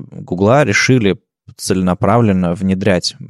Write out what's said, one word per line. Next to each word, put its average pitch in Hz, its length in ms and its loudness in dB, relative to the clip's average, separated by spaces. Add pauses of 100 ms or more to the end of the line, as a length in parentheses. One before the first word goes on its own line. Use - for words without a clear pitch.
(120)
Гугла 101 540 0
решили 104 560 0 (340)
целенаправленно 92 1000 0
внедрять 95 600 -2 (140)